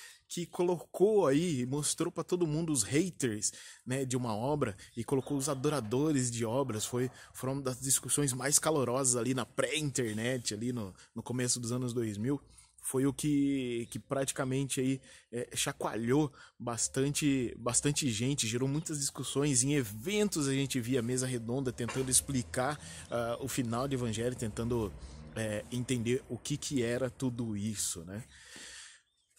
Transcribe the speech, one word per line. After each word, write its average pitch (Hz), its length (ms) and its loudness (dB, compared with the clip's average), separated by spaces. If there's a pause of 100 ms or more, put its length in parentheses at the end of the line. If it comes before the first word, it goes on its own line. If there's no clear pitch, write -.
(260)
que 175 200 -6
colocou 180 800 4
aí, 143 400 4
mostrou 147 440 0
pra 165 140 -4
todo 175 220 2
mundo 156 260 0
os 131 100 4
haters, 123 680 0 (320)
né, 131 220 0
de 127 100 0
uma 123 180 0
obra 131 400 0 (220)
e 117 80 -4
colocou 143 320 0
os 139 140 0
adoradores 135 800 2
de 117 160 -2
obras. 117 400 0
Foi, 123 240 0 (240)
foram 131 200 -4
uma 139 80 -4
das 127 160 -4
discussões 135 540 2
mais 131 260 2
calorosas 131 580 2
ali 123 180 2
na 127 100 0
pré-internet, 123 1120 -2
ali 120 180 -2
no, 104 220 -6 (200)
no 113 80 -8
começo 123 380 0
dos 117 120 -4
anos 123 200 -2
dois 113 240 0
mil. 131 240 0 (440)
Foi 135 220 2
o 139 60 4
que, 135 800 0
que 117 80 -6
praticamente 135 800 -2
aí, 131 200 2 (300)
é, 120 240 -6
chacoalhou 139 800 2 (260)
bastante, 135 1000 0
bastante 123 540 2
gente, 117 380 0
gerou 120 200 0
muitas 151 300 -2
discussões. 139 640 0
Em 139 120 2
eventos 143 720 0
a 135 40 2
gente 135 280 0
via 123 200 2
mesa 127 240 0
redonda 127 480 -2
tentando 127 380 -2
explicar, 127 640 0 (320)
ah, 117 320 -2
o 135 60 -6
final 120 400 -2
de 139 80 -2
Evangelho, 120 400 -2
tentando, 117 580 -2 (440)
é, 110 340 -2
entender 123 580 0
o 123 80 -8
que 147 200 -4
que 139 260 -2
era 120 260 0
tudo 120 480 -2
isso, 101 480 -4
né? 101 200 -10 (1160)